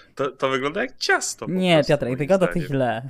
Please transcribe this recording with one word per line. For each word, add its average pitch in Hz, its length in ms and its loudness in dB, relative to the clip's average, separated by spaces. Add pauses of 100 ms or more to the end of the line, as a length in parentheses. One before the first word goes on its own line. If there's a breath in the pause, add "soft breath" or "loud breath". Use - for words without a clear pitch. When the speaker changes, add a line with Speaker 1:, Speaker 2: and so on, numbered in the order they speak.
(140 loud breath)
Speaker 1:
to, 135 160 -4
to - 200 -2
wygląda 147 300 -2
jak 262 160 -6
ciasto - 500 -2
po 160 60 -4
Speaker 2:
Nie, 185 220 2
Speaker 1:
prostu, 151 180 4
Speaker 2:
Piotrek, 139 160 0
Speaker 1:
moim 127 100 -4
Speaker 2:
wygląda 180 280 2
to - 60 -4
Speaker 1:
zdaniem. 151 160 -2
Speaker 2:
źle. 127 420 0